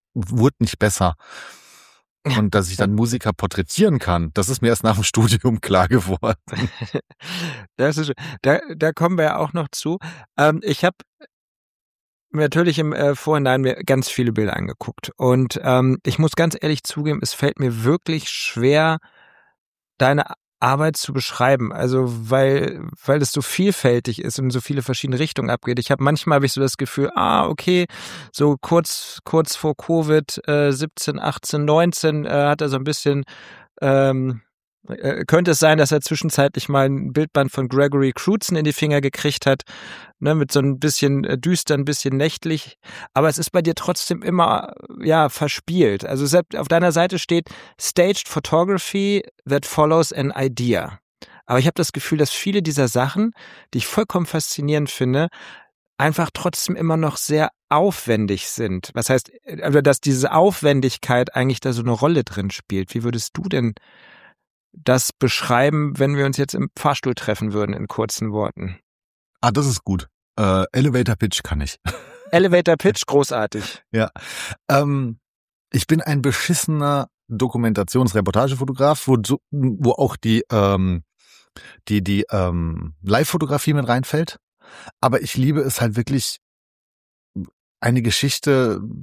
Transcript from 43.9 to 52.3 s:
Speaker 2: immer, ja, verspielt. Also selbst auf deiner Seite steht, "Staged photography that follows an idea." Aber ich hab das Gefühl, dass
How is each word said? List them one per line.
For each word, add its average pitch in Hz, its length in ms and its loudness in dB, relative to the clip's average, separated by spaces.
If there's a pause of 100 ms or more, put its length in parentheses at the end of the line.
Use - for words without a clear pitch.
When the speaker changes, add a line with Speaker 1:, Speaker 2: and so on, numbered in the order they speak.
Speaker 2:
immer, 170 520 0 (280)
ja, 156 280 2
verspielt. 147 720 0
Also 139 220 -4
selbst 165 320 0
auf 147 100 -6
deiner 170 240 2
Seite 175 260 0
steht, 170 300 -2 (320)
"Staged - 480 0
photography 196 960 0 (220)
that 139 200 0
follows 156 460 2
an 139 240 -2
idea." 120 640 -2 (460)
Aber 123 140 2
ich 135 80 4
hab 165 80 0
das - 180 -2
Gefühl, 156 240 -2
dass 147 140 2